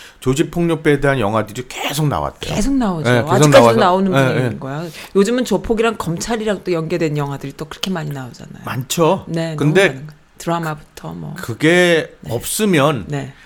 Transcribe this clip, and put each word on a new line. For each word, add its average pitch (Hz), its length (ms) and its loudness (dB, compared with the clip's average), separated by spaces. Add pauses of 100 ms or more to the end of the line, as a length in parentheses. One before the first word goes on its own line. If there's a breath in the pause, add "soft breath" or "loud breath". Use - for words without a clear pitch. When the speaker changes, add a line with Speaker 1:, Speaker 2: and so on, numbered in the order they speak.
(200 loud breath)
Speaker 1:
조직 143 300 0
폭력배에 160 500 0
대한 139 200 2
영화들이 104 480 -2
계속 - 400 -4
나왔대요. 82 480 -4
Speaker 2:
계속 254 180 0
나오죠. 190 360 0
Speaker 1:
네, 123 120 4
계속 - 100 -2
Speaker 2:
아직까지도 - 280 6
Speaker 1:
나와요. 113 180 8
Speaker 2:
나오는 190 340 4
Speaker 1:
네, 139 140 4
Speaker 2:
분위기인 127 280 0
Speaker 1:
네. - 60 -12
Speaker 2:
거야. 139 240 -8 (320 loud breath)
요즘은 233 300 2
조폭이랑 226 520 0
검찰이랑 214 680 -4
또 180 100 -2
연계된 160 440 -2
영화들이 139 380 -6
또 160 100 -12
그렇게 - 260 -8
많이 160 180 -6
나오잖아요. 131 560 -12
Speaker 1:
많죠. 156 640 0
Speaker 2:
네, 165 280 -4
Speaker 1:
근데 151 340 4
Speaker 2:
너무 135 40 -8
많은 135 140 -14
거. 151 60 -16 (260)
드라마부터 160 760 -6
뭐. 156 240 -12
Speaker 1:
그게 165 840 2
Speaker 2:
네. - 120 -8
Speaker 1:
없으면, 151 720 2
Speaker 2:
네. 135 260 -8 (120)